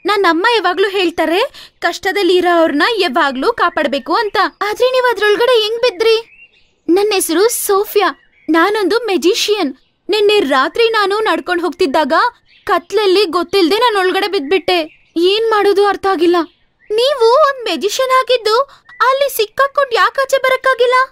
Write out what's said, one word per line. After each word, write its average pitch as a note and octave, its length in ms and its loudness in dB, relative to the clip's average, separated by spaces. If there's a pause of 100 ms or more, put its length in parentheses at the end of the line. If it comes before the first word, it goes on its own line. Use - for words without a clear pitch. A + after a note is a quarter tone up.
ನನ್ನಮ್ಮ F#4+ 400 0 (100)
ಯಾವಾಗ್ಲೂ F#4 340 0
ಹೇಳ್ತಾರೆ, F4+ 500 -2 (400)
ಕಷ್ಟದಲ್ಲಿ F#4 560 -2
ಇರೋರ್ನ E4 480 2 (140)
ಯಾವಾಗ್ಲೂ D#4 560 -2
ಕಾಪಾಡ್ಬೇಕು D#4 600 -2
ಅಂತ. G#4+ 240 -2 (240)
ಆದ್ರೆ G#4 240 -2
ನೀವ್ B4+ 280 0
ಅದ್ರೊಳಗಡೆ G#4+ 500 2
ಹೆಂಗ್ A4+ 180 -4
ಬಿದ್ರಿ?" A4+ 480 0 (600)
"ನನ್ G4+ 240 2
ಹೆಸರು F#4 360 0
ಸೋಫಿಯಾ, G4 640 -2 (360)
ನಾನೊಂದು F#4+ 500 0
ಮೆಜಿಷಿಯನ್. F#4 760 -2 (340)
ನಿನ್ನೆ G#4 300 2
ರಾತ್ರಿ D4+ 500 0
ನಾನು G#4 300 0
ನಡ್ಕೊಂಡ್ F4 420 -2
ಹೋಗ್ತಿದ್ದಾಗ D4+ 520 -2 (520)
ಕತ್ಲಲ್ಲಿ G4 600 0
ಗೊತ್ತಿಲ್ದೆ F4 500 0
ನಾನ್ A4+ 200 0
ಒಳಗಡೆ F#4+ 320 0
ಬಿದ್ಬಿಟ್ಟೆ. F4 920 -2
ಏನ್ G#4 340 2
ಮಾಡೋದು G4+ 340 2
ಅರ್ಥ G4 200 -2
ಆಗಿಲ್ಲ." F4 300 2 (560)
"ನೀವು A#4 380 2
ಒಂದ್ C5+ 360 2
ಮೆಜಿಷಿಯನ್ A4+ 540 -2
ಆಗಿದ್ದು A#4+ 420 0 (280)
ಅಲ್ಲಿ C5+ 480 -2
ಸಿಕ್ಕಾಕೊಂಡ್ C5+ 560 -2
ಯಾಕ್ G#4+ 260 0
ಆಚೆ C5+ 180 -2
ಬರಕ್ಕಾಗಿಲ್ಲ?" B4+ 560 0 (180)